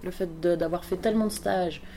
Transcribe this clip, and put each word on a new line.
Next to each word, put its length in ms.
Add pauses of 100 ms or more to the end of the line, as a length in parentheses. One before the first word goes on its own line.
le 80
fait 280
de, 160
d'avoir 300
fait 120
tellement 300
de 40
stages, 500 (160)